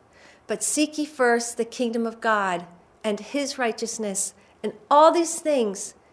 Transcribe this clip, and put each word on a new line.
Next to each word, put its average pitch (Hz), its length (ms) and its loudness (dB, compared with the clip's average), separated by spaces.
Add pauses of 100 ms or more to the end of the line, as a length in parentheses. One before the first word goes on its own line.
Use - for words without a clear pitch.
(480)
"But 214 160 -4
seek 302 340 0
ye 302 80 -2
first 240 520 0
the 226 80 -2
kingdom 233 420 -4
of 226 120 -10
God 190 460 0 (380)
and 208 160 -2
his 277 400 -6
righteousness, 220 760 -4 (300)
and 208 100 -4 (160)
all 311 220 8
these 330 280 0
things 240 540 -2 (200)